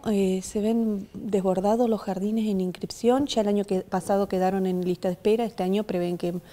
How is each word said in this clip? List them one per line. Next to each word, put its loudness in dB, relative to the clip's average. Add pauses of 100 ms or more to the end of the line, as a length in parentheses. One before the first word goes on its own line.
eh, 2
se -4
ven 0
desbordados 2
los 0
jardines -2
en 0
inscripción. 0
Ya 0
el 0
año 2
que, 0
pasado 0
quedaron 0
en 0
lista -2
de 0
espera. 2
Este -6
año 0
prevén -2
que -4 (200)